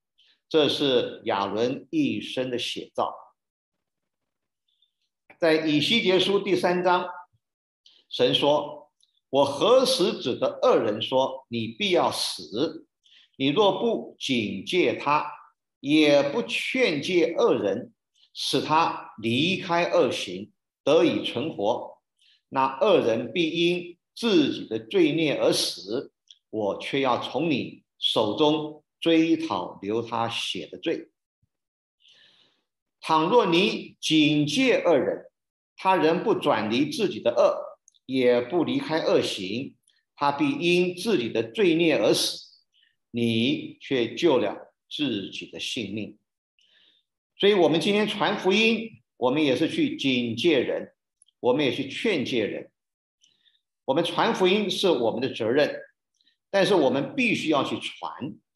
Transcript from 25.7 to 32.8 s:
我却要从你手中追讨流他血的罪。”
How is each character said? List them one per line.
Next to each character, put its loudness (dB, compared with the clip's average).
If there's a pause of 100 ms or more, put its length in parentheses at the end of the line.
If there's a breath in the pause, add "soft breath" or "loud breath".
我 -4
却 -4
要 0
从 -4
你 -4 (160)
手 0
中 0 (160)
追 4
讨 -6
流 -2
他 -4
血 -8
的 -16
罪。” -6 (1900 soft breath)